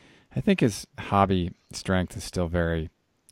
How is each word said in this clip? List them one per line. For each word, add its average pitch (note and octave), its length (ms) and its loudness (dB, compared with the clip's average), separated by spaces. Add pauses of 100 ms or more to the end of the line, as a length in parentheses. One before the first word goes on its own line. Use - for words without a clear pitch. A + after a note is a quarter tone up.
(360)
I C3 40 0
think G3 200 2
his - 260 0 (120)
hobby F#2+ 540 2 (200)
strength F#2 440 -2
is F#2+ 80 -10
still F2 240 -2
very, E2 420 0 (420)